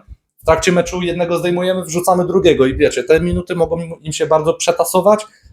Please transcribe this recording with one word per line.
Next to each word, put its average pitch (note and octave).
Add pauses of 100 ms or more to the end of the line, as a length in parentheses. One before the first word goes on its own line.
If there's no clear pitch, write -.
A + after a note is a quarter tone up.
(420)
W -
trakcie D#3+
meczu F3
jednego E3+
zdejmujemy, F3+
wrzucamy F3+
drugiego F3
i C3
wiecie, C3
te D#3+
minuty F3
mogą E3 (240)
im D3+
się D#3
bardzo D#3
przetasować, F3 (280)